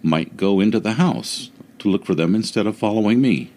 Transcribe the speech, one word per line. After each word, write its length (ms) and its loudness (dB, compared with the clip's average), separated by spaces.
might 340 -2
go 240 2
into 200 2
the 140 -2
house 580 -2
to 120 -2
look 180 0
for 80 0
them 180 2
instead 320 -2
of 100 -2
following 460 2
me." 360 0